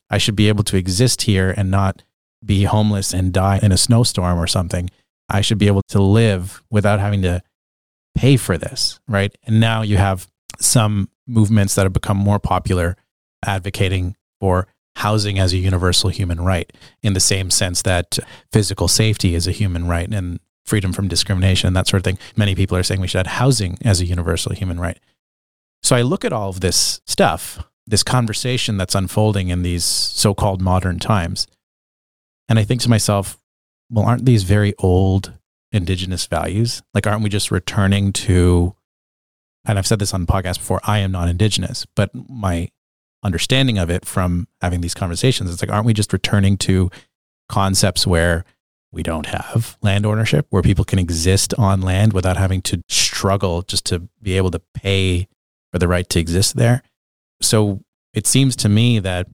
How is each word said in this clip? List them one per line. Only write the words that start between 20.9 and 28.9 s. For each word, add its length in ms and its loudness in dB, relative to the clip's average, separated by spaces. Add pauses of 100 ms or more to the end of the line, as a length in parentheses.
from 160 -2
discrimination 600 0
and 80 2
that 100 0
sort 140 2
of 40 -6
thing. 140 -2 (180)
Many 180 2
people 220 0
are 60 0
saying 180 -2
we 60 -2
should 200 -2
have 120 -6
housing 440 0
as 180 2
a 40 0
universal 480 -2
human 260 -6
right. 200 -6 (840)
So 140 2
I 60 4
look 220 -2
at 80 -2
all 180 -4
of 100 -8
this 460 0
stuff, 580 -2 (220)
this 160 0
conversation 760 -2
that's 180 -2